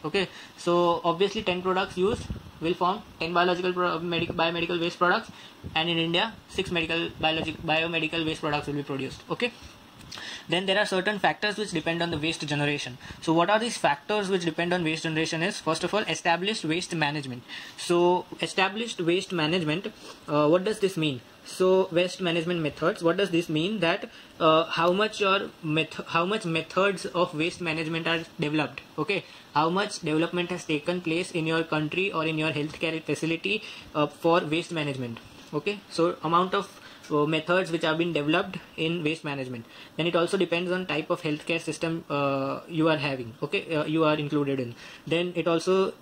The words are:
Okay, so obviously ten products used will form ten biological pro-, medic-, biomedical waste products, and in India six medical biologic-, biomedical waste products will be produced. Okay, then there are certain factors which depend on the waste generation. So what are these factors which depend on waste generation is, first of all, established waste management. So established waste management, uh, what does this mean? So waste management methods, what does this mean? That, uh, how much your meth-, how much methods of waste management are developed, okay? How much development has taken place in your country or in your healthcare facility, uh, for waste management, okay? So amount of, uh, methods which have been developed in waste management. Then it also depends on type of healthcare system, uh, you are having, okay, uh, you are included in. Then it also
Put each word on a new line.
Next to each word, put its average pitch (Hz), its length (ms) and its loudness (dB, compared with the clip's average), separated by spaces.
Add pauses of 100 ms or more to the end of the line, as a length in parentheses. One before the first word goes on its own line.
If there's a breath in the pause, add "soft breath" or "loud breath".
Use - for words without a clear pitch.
Okay, 175 220 0 (300 loud breath)
so 175 480 4
obviously 190 400 0
ten 180 180 0
products 190 340 0
used 190 300 0 (340)
will 165 140 0
form 185 280 0 (180)
ten 165 120 -2
biological 180 400 4
pro-, 175 280 0
medic-, 165 320 -2
biomedical 170 480 0
waste 170 180 -2
products, 190 320 2 (460 loud breath)
and 160 120 0
in 170 100 0
India 170 340 0 (160)
six 185 240 -4
medical 165 380 -2 (100)
biologic-, 156 420 -2
biomedical 160 640 0
waste 156 140 -2
products 147 260 0
will 143 80 -4
be 143 80 -2
produced. 135 480 -6
Okay, 233 220 -2 (960 loud breath)
then 180 180 0
there 190 120 4
are 208 60 4
certain 190 360 0
factors 190 380 2
which 208 120 -4
depend 165 320 0
on 170 80 0
the 165 80 -2
waste 160 260 -2
generation. 147 540 -2 (220 loud breath)
So 165 120 0
what 170 160 6
are 214 120 6
these 233 180 -4
factors 190 500 0
which 185 160 0
depend 170 280 0
on 180 100 2
waste 156 220 0
generation 160 400 0
is, 202 160 -2
first 160 240 0
of 175 100 0
all, 208 60 4
established 180 640 0
waste 165 280 -2
management. 147 520 -2 (320 loud breath)
So 175 500 4 (140)
established 196 600 -2
waste 175 300 0
management, 170 640 0 (340 loud breath)
uh, 147 220 4
what 180 160 6
does 214 160 -2
this 190 160 0
mean? 147 240 -2 (240)
So 185 460 4
waste 180 300 0
management 170 400 0
methods, 156 420 -2
what 170 140 4
does 196 140 2
this 165 180 0
mean? 175 320 0
That, 170 280 0 (300 loud breath)
uh, 160 260 6
how 165 280 2
much 214 280 0
your 196 300 2 (120)
meth-, 156 440 -2
how 165 180 2
much 214 200 -2
methods 175 600 0
of 175 300 0
waste 160 260 -2
management 165 460 -2
are 165 140 2 (180)
developed, 151 420 0 (160)
okay? 165 280 -2 (280 loud breath)
How 151 160 4
much 202 320 0
development 170 500 0
has 175 140 -6
taken 170 360 -2
place 175 320 -4
in 160 140 -2
your 165 180 2
country 160 480 -2
or 160 120 -2
in 160 140 -2
your 156 140 0
healthcare 156 500 -4
facility, 165 600 -2 (320 loud breath)
uh, 151 120 2
for 165 340 4
waste 165 300 -2
management, 131 480 -4 (340)
okay? 196 280 -4 (100)
So 170 320 2
amount 180 320 2
of, 196 260 -4 (300 loud breath)
uh, 147 160 4
methods 165 460 2
which 165 100 0
have 156 160 2
been 170 140 0
developed 165 460 0 (180)
in 165 260 -2
waste 156 220 -2
management. 127 420 -6 (300 loud breath)
Then 160 100 0
it 170 80 0
also 175 220 2
depends 175 340 0
on 185 160 -2
type 151 240 -4
of 175 120 -2
healthcare 156 380 -2
system, 165 480 -4
uh, 139 600 -2
you 160 200 2
are 156 80 4
having, 135 460 -4
okay, 165 320 -4
uh, 147 100 2
you 160 200 2
are 151 100 6
included 143 460 0
in. 120 160 -6 (320 loud breath)
Then 170 260 0
it 170 140 0
also 185 540 2